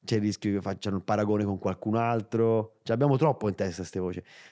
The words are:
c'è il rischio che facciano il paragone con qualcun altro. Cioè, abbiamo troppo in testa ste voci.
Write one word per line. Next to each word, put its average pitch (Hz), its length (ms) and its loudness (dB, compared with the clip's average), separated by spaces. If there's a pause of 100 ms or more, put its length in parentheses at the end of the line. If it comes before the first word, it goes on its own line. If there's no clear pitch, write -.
c'è 117 120 0
il 107 60 4
rischio 104 300 0
che 101 80 0
facciano 98 360 -4
il 92 60 -2
paragone 104 420 2
con 101 140 -2
qualcun 101 380 -2
altro. 113 840 0
Cioè, 113 120 0
abbiamo 135 220 4
troppo 135 320 2
in 92 60 0
testa 92 300 -4
ste 92 160 -6
voci. 90 220 -4 (300)